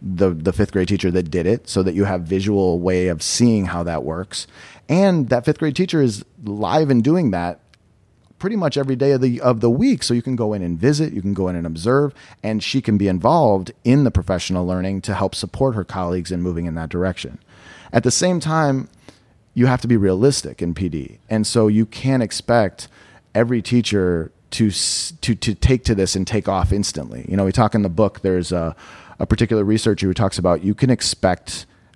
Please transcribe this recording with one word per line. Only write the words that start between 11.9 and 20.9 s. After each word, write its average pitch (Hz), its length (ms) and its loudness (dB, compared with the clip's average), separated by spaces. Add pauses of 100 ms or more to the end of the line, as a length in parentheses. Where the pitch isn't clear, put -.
and 107 180 -2
she - 200 -2
can 107 160 2
be 98 100 2
involved 98 640 2 (140)
in 135 180 4
the 117 80 2
professional 90 560 -2
learning 92 360 -2
to 101 120 -4
help 95 180 -2
support 127 420 -2
her 95 100 -4
colleagues 90 480 -4
in 87 80 -4
moving 87 240 -4
in 80 100 -6
that 82 140 -8
direction. 87 500 -4 (540)
At 117 100 2
the 123 80 2
same 180 300 0
time, 151 480 0 (680)
you 123 100 4
have 127 120 2
to - 80 -6
be 123 80 4
realistic 98 640 2
in 85 120 -2
P 87 160 -4
D. 69 280 -10 (120)